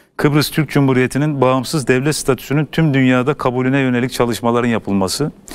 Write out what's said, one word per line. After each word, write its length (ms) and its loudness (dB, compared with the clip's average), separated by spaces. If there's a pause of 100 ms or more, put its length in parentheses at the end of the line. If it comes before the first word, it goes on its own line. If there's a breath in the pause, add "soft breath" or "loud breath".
(180 loud breath)
Kıbrıs 340 0
Türk 180 -2
Cumhuriyeti'nin 720 0
bağımsız 460 0
devlet 280 0
statüsünün 560 -2
tüm 220 2
dünyada 400 2
kabulüne 460 0
yönelik 320 0
çalışmaların 560 0
yapılması, 640 -2 (240 loud breath)